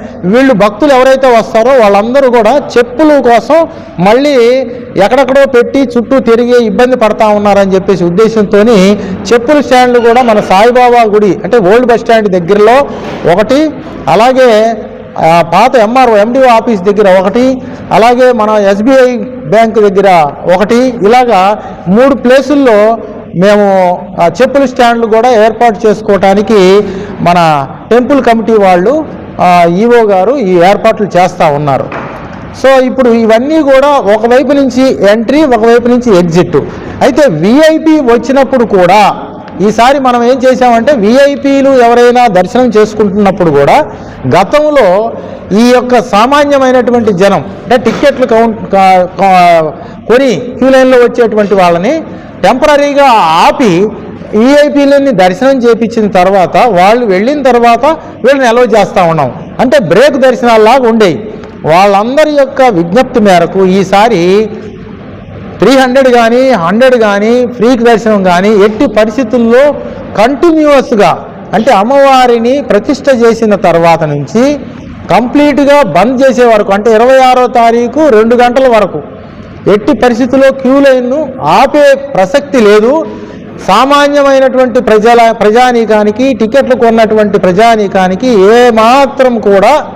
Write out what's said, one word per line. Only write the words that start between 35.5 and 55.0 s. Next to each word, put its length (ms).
నుంచి 320
ఎగ్జిట్. 360
అయితే 260
విఐపి 720
వచ్చినప్పుడు 520
కూడా 640
ఈసారి 320
మనం 240
ఏం 220
చేసామంటే 500
విఐపీలు 760
ఎవరైనా 580
దర్శనం 500
చేసుకుంటున్నప్పుడు 760
కూడా 340
గతంలో 840
ఈ 200
యొక్క 300
సామాన్యమైనటువంటి 1120
జనం 240
అంటే 400
టిక్కెట్లు 480
కౌంట్ 320
కా-, 320
కా-, 520
కొని 240
క్యూ 120
లైన్లో 280
వచ్చేటువంటి 580
వాళ్ళని 480
టెంపరరీగా 640
ఆపి 400
విఐపీలని 800